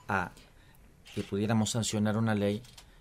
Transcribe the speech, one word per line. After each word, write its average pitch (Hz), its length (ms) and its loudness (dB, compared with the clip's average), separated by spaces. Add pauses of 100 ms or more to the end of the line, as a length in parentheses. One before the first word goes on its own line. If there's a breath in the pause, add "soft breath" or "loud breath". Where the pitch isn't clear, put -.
a 95 240 -2 (840 loud breath)
que 104 80 -4
pudiéramos 107 480 2
sancionar 107 480 0
una 113 160 2
ley 104 300 0 (380 loud breath)